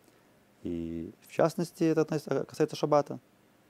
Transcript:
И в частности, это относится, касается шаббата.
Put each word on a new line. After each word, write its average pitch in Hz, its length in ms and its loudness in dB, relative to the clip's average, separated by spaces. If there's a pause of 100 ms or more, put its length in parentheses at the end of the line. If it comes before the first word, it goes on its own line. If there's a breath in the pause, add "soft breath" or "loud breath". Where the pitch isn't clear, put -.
(680 soft breath)
И 82 540 -6
в - 120 -20
частности, 165 520 0
это 160 160 4
относится, 147 440 -2
касается - 300 -2
шаббата. 147 460 2 (500)